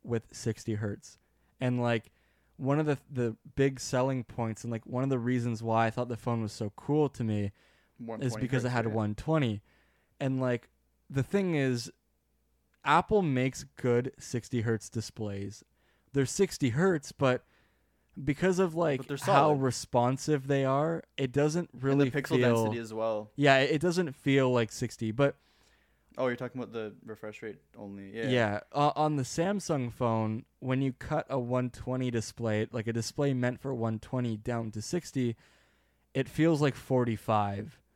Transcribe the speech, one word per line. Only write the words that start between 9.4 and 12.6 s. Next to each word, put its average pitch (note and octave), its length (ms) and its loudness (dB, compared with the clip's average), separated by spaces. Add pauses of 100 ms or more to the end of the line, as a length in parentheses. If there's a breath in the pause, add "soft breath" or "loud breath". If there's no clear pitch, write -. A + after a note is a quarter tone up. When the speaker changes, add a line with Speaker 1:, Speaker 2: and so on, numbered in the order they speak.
Speaker 1:
And, C3 200 0
like, B2 280 -2 (400)
the C3+ 140 -2
thing F#3+ 320 0
is, B2+ 360 0 (920)